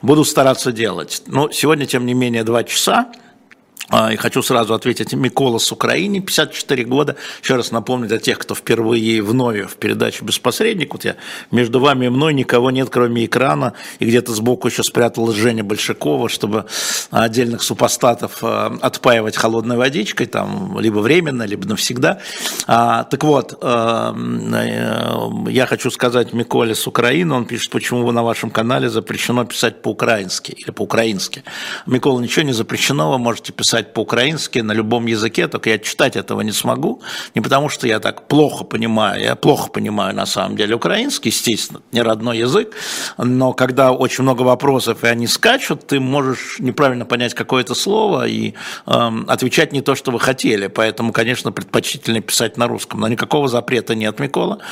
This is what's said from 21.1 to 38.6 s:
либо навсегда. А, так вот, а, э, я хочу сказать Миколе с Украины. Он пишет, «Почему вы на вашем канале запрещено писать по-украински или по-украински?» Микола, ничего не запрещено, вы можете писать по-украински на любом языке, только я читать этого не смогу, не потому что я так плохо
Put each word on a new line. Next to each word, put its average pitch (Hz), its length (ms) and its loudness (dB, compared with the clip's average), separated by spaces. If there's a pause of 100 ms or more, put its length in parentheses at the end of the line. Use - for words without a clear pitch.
либо 98 240 -6
навсегда. 127 540 0 (440)
А, 117 380 4
так 139 200 -4
вот, 143 380 2
а, 117 540 0
э, 113 1400 -4
я 113 160 4
хочу 113 240 -2
сказать 120 420 0
Миколе 117 400 0
с - 140 -4
Украины. 139 480 2
Он 120 100 -2
пишет, - 260 -8
«Почему 120 320 -2
вы 120 100 2
на 117 100 2
вашем 117 260 -2
канале 120 400 0
запрещено 117 560 -2
писать - 380 -2
по-украински 107 680 -2
или - 180 -12
по-украински?» 107 720 -2 (420)
Микола, 127 340 2
ничего 120 240 0
не 139 100 0
запрещено, 135 580 0
вы 131 80 2
можете 117 340 -2
писать 117 220 0 (180)
по-украински 123 680 0
на 107 120 -2
любом 113 340 2
языке, 113 440 0
только - 200 -2
я 107 100 2
читать - 360 -2
этого 104 240 -4
не 107 140 -2
смогу, 131 480 -2 (320)
не 123 80 0
потому 139 260 2
что - 200 -4
я 107 120 2
так 101 300 -4
плохо 143 340 4